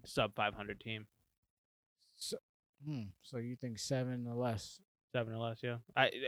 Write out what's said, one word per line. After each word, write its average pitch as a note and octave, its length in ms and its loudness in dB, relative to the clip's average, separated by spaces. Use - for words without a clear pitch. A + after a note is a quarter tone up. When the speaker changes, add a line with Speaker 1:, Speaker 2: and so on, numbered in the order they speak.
Speaker 1:
sub A2 300 2
five G#2 180 4
hundred G#2 260 -6
team. A2 280 -6
Speaker 2:
So, - 220 -6
hmm, C#3 180 -2
so - 160 -8
you A#2+ 180 -4
think A#2 240 -4
seven B2+ 480 0
or A#2 80 -2
less? A#2+ 460 0
Speaker 1:
Seven A2+ 200 0
or A2+ 40 -4
less, A2+ 260 -2
yeah. A#2+ 140 0
I, C3 140 8